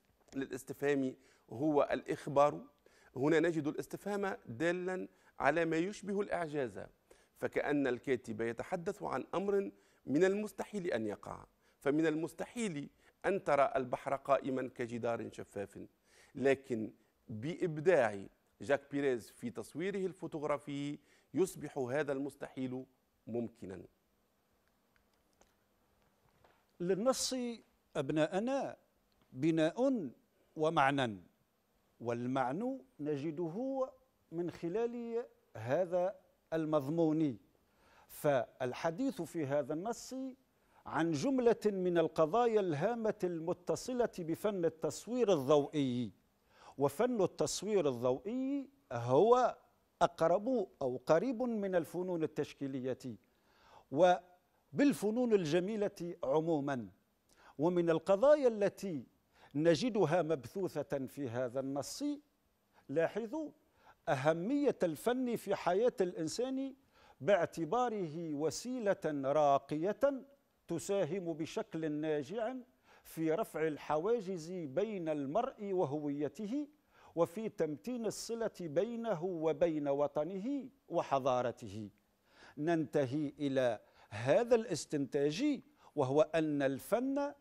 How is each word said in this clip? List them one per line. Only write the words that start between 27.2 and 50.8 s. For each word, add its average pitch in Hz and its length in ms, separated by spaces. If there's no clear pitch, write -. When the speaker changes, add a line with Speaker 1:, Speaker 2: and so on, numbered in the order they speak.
Speaker 2:
أبناءنا 160 800
بناء 160 800
ومعنى، 143 600
والمعنى 131 800
نجده 165 880
من 170 180
خلال 233 720
هذا 175 600
المضمون، 156 840
فالحديث 151 1120
في 160 240
هذا 143 280
النص 220 400
عن 165 260
جملة 233 540
من 180 320
القضايا 208 640
الهامة 202 540
المتصلة 175 960
بفن 175 460
التصوير 202 680
الضوئي، 139 800
وفن 214 440
التصوير 175 640
الضوئي 220 840
هو 175 640
أقرب 190 640